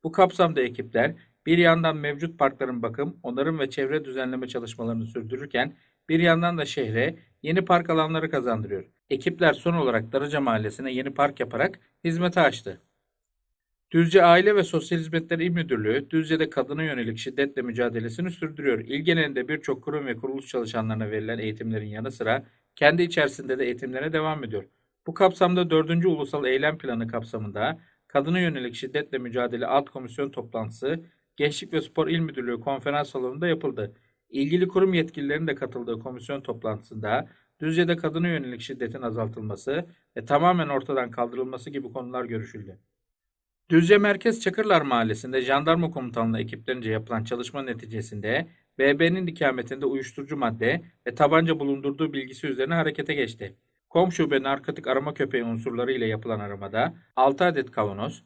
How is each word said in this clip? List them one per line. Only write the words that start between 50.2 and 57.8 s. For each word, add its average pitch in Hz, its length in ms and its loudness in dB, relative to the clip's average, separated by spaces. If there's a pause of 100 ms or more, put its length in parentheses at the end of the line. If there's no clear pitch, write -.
madde 120 440 0 (260)
ve 120 80 -6
tabanca 160 440 4
bulundurduğu 139 540 -2
bilgisi 135 340 -8
üzerine 131 260 0
harekete 156 400 0
geçti. 113 420 -4 (340)
Komşube 165 540 2
narkotik 139 440 -4
arama 139 260 0
köpeği 131 300 0
unsurları 117 480 -4
ile 120 140 -2
yapılan 110 340 -4
aramada 104 560 -4 (200)
altı 139 300 4
adet 139 260 0
kavanoz 104 540 -4